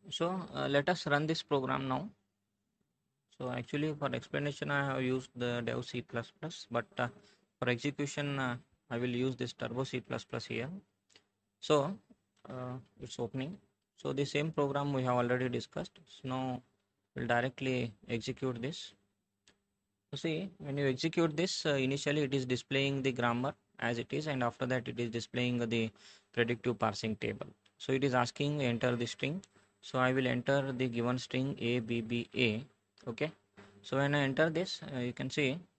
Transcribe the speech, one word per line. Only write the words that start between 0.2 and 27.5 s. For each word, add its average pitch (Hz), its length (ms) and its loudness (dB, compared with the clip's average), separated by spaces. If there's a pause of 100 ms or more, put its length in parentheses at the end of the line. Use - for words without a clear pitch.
uh, 139 120 -2
let 143 220 4
us 180 180 0
run 147 200 4
this 160 160 0
program 135 440 0
now. 135 220 -2 (1300)
So 127 140 -4
actually 147 440 -2
for 139 200 -2
explanation 143 560 -4
I 139 160 2
have 131 160 0
used 127 340 0
the 120 280 -2
Dev 120 200 -2
C 123 160 -6
plus 117 400 -6
plus, - 300 -10
but, 117 160 0 (120)
uh, 123 100 2 (500)
for 123 100 0
execution, 143 680 0
uh, 123 180 -2 (340)
I 117 80 -2
will 123 120 0
use 123 260 0
this 123 160 -6
Turbo 123 320 -4
C 131 160 -4
plus - 240 -6
plus - 220 -6
here. 120 220 -4 (920)
So, 151 360 4 (520)
uh, 127 280 -8 (240)
it's 127 180 -10
opening. 135 380 -4 (400)
So 139 160 -4
the 139 120 2
same 147 260 0
program 143 420 2
we 131 120 2
have 123 120 4
already 123 320 4
discussed. 123 580 -4
So - 220 -12
now 127 340 -2 (520)
we'll 123 120 -4
directly 123 680 2 (160)
execute 123 520 -2
this. 143 340 -8 (1160)
So 147 60 -8
see, 170 420 -2
when 143 200 -4
you 143 100 4
execute 156 480 2
this, 175 300 0
uh, 147 80 4
initially 143 480 2
it 135 120 2
is 127 120 2
displaying 135 560 0
the 131 100 2
grammar 123 420 2 (240)
as 117 200 0
it - 140 -4
is, 151 140 -2
and 135 160 0
after 120 240 0
that 123 220 0
it 120 120 -6
is 120 80 0
displaying 120 500 0
the 113 320 2 (420)
predictive 120 460 2
parsing 110 380 0
table. 107 300 -4 (320)